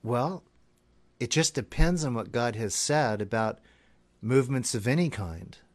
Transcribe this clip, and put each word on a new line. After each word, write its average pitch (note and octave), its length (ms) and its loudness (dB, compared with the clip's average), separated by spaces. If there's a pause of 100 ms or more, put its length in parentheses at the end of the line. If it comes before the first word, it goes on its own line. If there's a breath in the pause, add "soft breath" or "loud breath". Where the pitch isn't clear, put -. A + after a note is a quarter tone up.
Well, B2+ 400 -2 (760)
it A#2+ 120 -4
just D#3+ 240 2
depends D#3+ 500 2
on B2+ 80 -2
what A2+ 180 -4
God A#2+ 240 0
has A2 180 -4
said B2+ 480 0
about A2 380 -2 (640 soft breath)
movements B2+ 520 2
of A2 140 -2
any D#3+ 220 2
kind. F2 480 -8 (180)